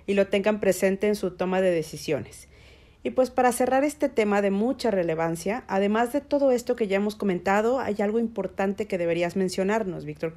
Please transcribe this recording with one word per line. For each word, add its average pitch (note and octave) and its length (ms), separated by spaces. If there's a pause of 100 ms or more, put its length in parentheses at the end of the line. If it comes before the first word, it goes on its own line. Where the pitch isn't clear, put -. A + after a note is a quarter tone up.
y G3+ 80
lo G3 140
tengan G#3 320
presente G3 460
en G#3 100
su F3+ 160
toma F#3 280
de F#3+ 100
decisiones. D#3 800 (560)
Y B3+ 60
pues B3 200
para B3+ 220
cerrar B3+ 320
este D4 240
tema G#3 340
de G3+ 80
mucha A3+ 400
relevancia, E3+ 800
además G#3+ 440
de C#4+ 80
todo C#4 300
esto B3 240
que A3+ 140
ya F#3+ 80
hemos G#3 180
comentado, G3+ 640
hay A3 220
algo G#3 180
importante G3+ 680
que G3 120
deberías E3+ 380
mencionarnos, F#3+ 680
Víctor. D#3 320